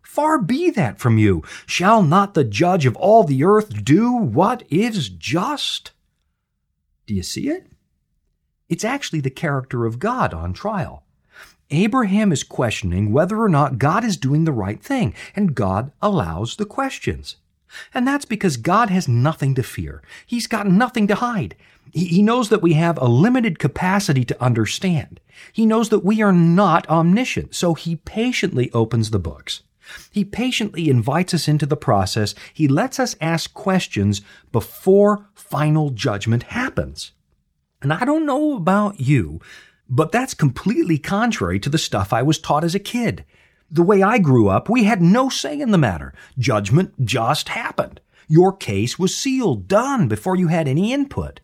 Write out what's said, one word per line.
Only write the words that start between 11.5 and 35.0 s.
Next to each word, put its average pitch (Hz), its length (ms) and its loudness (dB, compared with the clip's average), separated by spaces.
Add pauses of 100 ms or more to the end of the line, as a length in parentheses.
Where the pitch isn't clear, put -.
Abraham 208 600 2
is 135 120 -2
questioning 104 680 -2
whether 196 300 0
or 226 80 2
not 139 300 0
God 165 240 0
is 220 120 -2
doing 147 280 0
the 160 80 0
right 107 300 -4
thing, 220 340 -2 (200)
and 190 200 0
God 104 360 -2 (100)
allows 110 540 -2
the 208 100 -6
questions. 202 720 -8 (540)
And 254 160 -2
that's 277 180 -2
because 190 320 -2
God 185 340 0
has 180 160 0
nothing 135 480 0
to 127 80 -2
fear. 71 400 -10 (240)
He's 233 180 -6
got 208 220 -4
nothing 214 400 2
to 202 80 2
hide. 208 400 -4 (360)
He, 170 140 -2
he 175 160 4
knows 233 280 2
that 208 120 2
we 170 120 4
have 165 260 2
a 135 60 0
limited 196 520 4
capacity 180 680 0
to 123 180 -6
understand. 123 760 -2 (320)
He 226 140 0
knows 220 240 2
that 202 160 2
we 214 160 2
are 202 120 4
not 170 540 4
omniscient, 170 680 0
so 175 180 0
he 165 220 -6
patiently 220 800 -4
opens 113 360 0
the 110 80 -2
books. - 460 -8 (480)
He 208 120 -2
patiently 202 680 -4
invites 135 440 0
us 165 140 -2
into 151 180 0
the 147 100 -2
process. 104 600 0 (180)
He 156 140 0
lets 175 320 0
us 247 200 -2
ask 160 340 -4
questions 104 680 -2 (300)
before 202 840 2